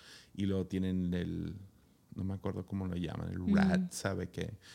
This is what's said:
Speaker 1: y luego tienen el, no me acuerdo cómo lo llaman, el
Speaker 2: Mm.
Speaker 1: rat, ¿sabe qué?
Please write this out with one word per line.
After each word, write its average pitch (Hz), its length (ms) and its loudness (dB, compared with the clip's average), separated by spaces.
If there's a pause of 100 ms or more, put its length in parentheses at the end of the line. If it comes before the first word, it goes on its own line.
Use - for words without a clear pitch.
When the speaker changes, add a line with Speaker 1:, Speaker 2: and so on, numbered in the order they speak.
(360)
Speaker 1:
y 98 100 0
luego 95 200 2
tienen 92 480 2
el, 85 420 -2 (600)
no 95 80 -4
me 95 100 -2
acuerdo 95 320 -4
cómo 95 220 -2
lo 90 80 -2
llaman, 85 360 -2
el 90 80 -4
Speaker 2:
Mm. - 160 4
Speaker 1:
rat, - 360 6
¿sabe 92 400 -2
qué? 87 260 -6 (180)